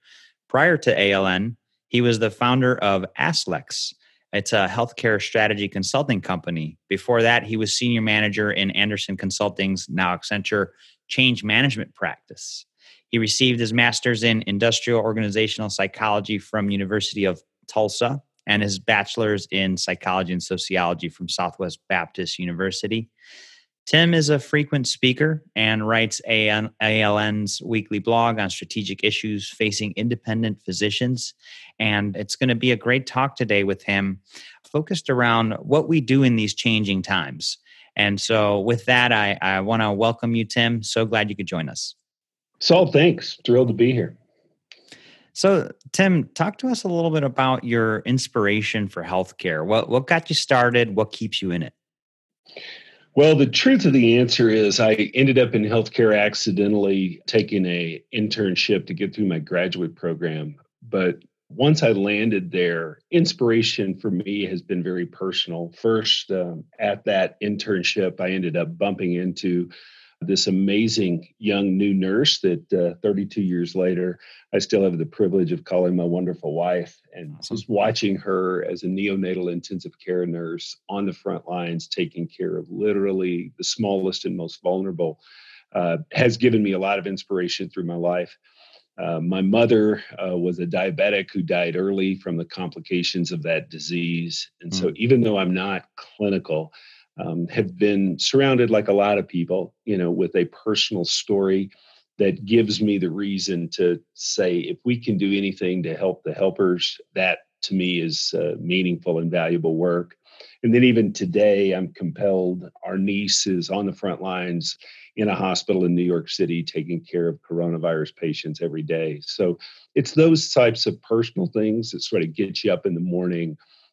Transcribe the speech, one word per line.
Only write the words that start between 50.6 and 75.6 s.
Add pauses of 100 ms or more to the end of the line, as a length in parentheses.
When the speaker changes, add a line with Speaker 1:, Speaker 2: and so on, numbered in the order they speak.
Speaker 1:
What
keeps
you
in
it? (1400)
Speaker 2:
Well,
the
truth
of
the
answer
is
I (200)
ended
up
in
healthcare
accidentally,
taking
a (100)
internship
to
get
through
my
graduate
program. (260)
But (260)
once
I
landed
there, (120)
inspiration
for
me
has
been
very
personal.
First,
um, (140)
at
that
internship,
I
ended
up
bumping
into (500)
this
amazing (100)
young
new
nurse
that,
uh,
thirty-two
years
later, (340)
I
still
have
the
privilege
of